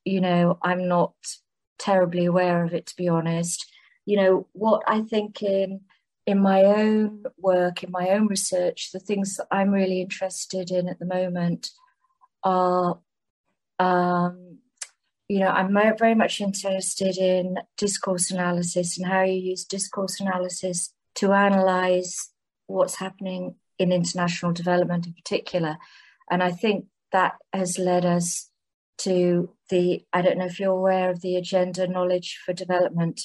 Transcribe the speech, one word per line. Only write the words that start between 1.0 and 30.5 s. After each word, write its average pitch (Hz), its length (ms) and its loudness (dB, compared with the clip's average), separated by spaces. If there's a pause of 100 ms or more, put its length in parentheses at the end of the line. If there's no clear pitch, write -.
terribly 180 480 2
aware 175 400 2
of 170 80 -2
it, 170 140 -6
to - 100 -18
be 180 120 -2
honest. 165 580 -2 (380)
You 202 120 0
know, 190 360 4
what 214 340 0
I 220 160 0
think 214 400 -4
in, 196 380 -2 (440)
in 196 160 2
my 190 220 6
own 214 640 2 (120)
work, 180 460 2
in 180 80 -12
my 180 200 -2
own 208 180 4
research, 180 640 -2
the 190 80 -8
things 196 360 -4
that - 140 -10
I'm 196 200 2
really 185 300 2
interested 185 680 -8
in 180 180 0
at 180 120 -10
the 175 60 -8
moment 175 640 -2 (760)
are, 180 560 2 (800)
um, 180 760 0 (680)
you 196 120 2
know, 190 80 4
I'm 190 240 2
mo-, 214 240 4
very 226 180 4
much - 260 2
interested 190 760 -2
in 185 420 0 (180)
discourse 190 540 -2
analysis 175 680 -2
and 180 80 -4
how 190 160 2
you 190 120 2
use 185 300 -6
discourse 196 560 -6
analysis 180 720 -4 (240)
to 196 160 2
analyze 185 1000 2 (360)
what's 185 300 -2
happening 185 600 -8 (220)
in 180 140 2
international 175 600 0
development 175 540 0
in 170 60 -14
particular. 165 640 -4 (540)
And 180 120 0
I 180 80 2
think 196 360 -2 (260)
that 185 220 2 (180)
has 185 260 -4
led 180 260 0
us 175 460 -2 (480)
to 180 520 2 (200)
the, 180 420 0
I 180 100 0
don't 180 160 2
know 185 80 -2
if 175 120 -10